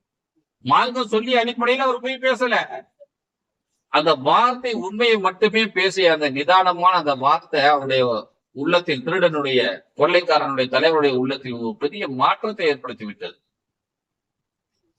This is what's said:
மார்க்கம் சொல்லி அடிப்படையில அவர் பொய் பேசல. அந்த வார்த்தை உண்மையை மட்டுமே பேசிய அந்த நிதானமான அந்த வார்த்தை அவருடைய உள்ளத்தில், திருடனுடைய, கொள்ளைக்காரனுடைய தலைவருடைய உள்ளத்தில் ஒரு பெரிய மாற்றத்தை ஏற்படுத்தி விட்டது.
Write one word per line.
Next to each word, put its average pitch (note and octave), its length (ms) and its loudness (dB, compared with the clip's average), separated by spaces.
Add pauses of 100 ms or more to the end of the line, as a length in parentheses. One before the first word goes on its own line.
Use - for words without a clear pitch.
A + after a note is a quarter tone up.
(580)
மார்க்கம் A3+ 500 0
சொல்லி A#3 260 0
அடிப்படையில A#3+ 420 0
அவர் B3+ 240 -2
பொய் C4 140 -6
பேசல. A#3+ 680 -2 (1040)
அந்த D3+ 260 2
வார்த்தை A#3 580 0
உண்மையை G#3+ 460 0
மட்டுமே G#3 480 0
பேசிய F#3 460 2
அந்த D3+ 180 0
நிதானமான F3 680 2
அந்த D3 180 0
வார்த்தை C3 460 0
அவருடைய C3 720 2 (240)
உள்ளத்தில், D3+ 500 -2
திருடனுடைய, D3 800 0 (140)
கொள்ளைக்காரனுடைய D3 720 0
தலைவருடைய C#3+ 480 2
உள்ளத்தில் C3 360 -4
ஒரு A2+ 240 -8
பெரிய E3+ 320 -6
மாற்றத்தை F3+ 580 -2
ஏற்படுத்தி B2 380 -4
விட்டது. - 380 -14 (1600)